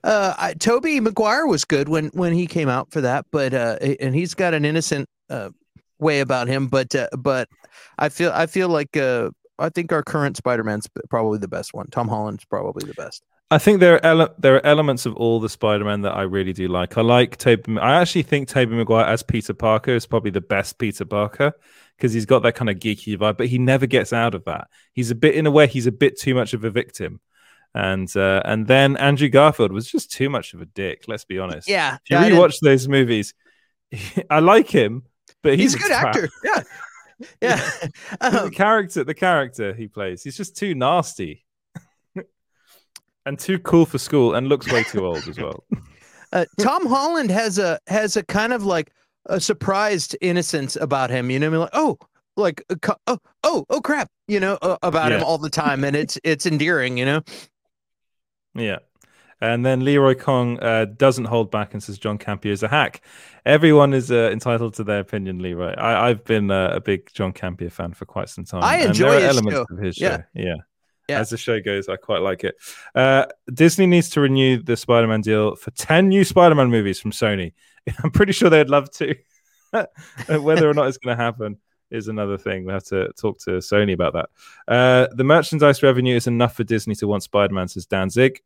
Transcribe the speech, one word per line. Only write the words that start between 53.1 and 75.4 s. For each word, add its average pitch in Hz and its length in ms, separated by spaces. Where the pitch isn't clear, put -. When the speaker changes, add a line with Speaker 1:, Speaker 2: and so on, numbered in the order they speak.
Speaker 1:
oh, 285 260
oh, 285 120
crap," 277 280
you 202 120
know, 190 240
uh, 175 180
about 160 300
him 156 80
Speaker 2:
Yeah. - 60
Speaker 1:
all 165 120
the 151 140
time, 143 320
and 139 120
it's, 151 280
it's 160 240
endearing, 147 500
you 123 80
know? 147 160
Speaker 2:
Yeah. 110 240
And 117 240
then 131 200
Leroy 139 300
Kong, 123 440
uh, 113 260
doesn't 120 400
hold 110 260
back 104 220
and 101 100
says 98 160
John 104 180
Campea 104 340
is 101 120
a 110 40
hack. 135 340
Everyone 147 480
is, 127 180
uh, 117 200
entitled 113 440
to 113 80
their 101 180
opinion, 95 380
Leroy. 90 360
I, 113 340
I've 110 140
been, 104 260
uh, 95 240
a - 80
big - 320
John 95 200
Campea 90 380
fan 87 220
for 92 120
quite - 240
some 104 160
time, 95 180
Speaker 1:
I 240 140
Speaker 2:
and 330 120
Speaker 1:
enjoy 131 220
Speaker 2:
there 143 60
are 139 100
Speaker 1:
his 135 100
Speaker 2:
elements 107 180
Speaker 1:
show. 87 60
Speaker 2:
of 98 80
his 90 180
Speaker 1:
Yeah. 85 160
Speaker 2:
show. 82 60
Yeah. 85 220
Speaker 1:
Yeah. 143 100
Speaker 2:
As 110 120
the 117 60
show 113 220
goes, 101 300
I 95 80
quite 98 240
like 95 240
it. 95 100
Uh, 135 300
Disney 170 340
needs 175 240
to 151 100
renew 131 420
the 117 140
Spider-Man 113 420
deal 107 380